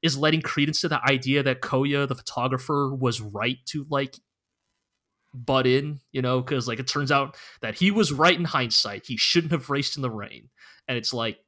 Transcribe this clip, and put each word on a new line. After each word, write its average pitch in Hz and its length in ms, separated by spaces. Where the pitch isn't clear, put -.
is 139 160
letting 156 240
credence 151 400
to - 80
the 151 100
idea 135 320
that 131 200
Koya, 143 440
the 135 100
photographer, 131 760
was 123 280
right 104 340
to, 143 220
like, 139 280
butt 131 320
in, 139 360
you 131 100
know, 127 220
'cause, 127 240
like, 117 120
it 131 80
turns 143 260
out 139 240
that 110 140
he 190 160
was 202 200
right 156 260
in 175 60
hindsight. 117 640
He 123 100
shouldn't 165 380
have 139 160
raced 139 260
in 143 60
the 127 100
rain. 104 380
And 123 120
it's 113 160
like 113 340